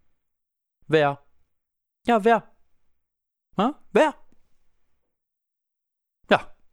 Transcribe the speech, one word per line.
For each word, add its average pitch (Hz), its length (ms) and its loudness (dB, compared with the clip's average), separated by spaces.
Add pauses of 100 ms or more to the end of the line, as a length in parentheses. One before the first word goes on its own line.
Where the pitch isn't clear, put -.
(880)
Wer? 143 340 -2 (840)
Ja, 226 160 0
wer? 226 260 0 (1120)
Hä? 226 100 -2 (200)
Wer? 285 240 0 (2250)
Ja. - 240 -2 (180)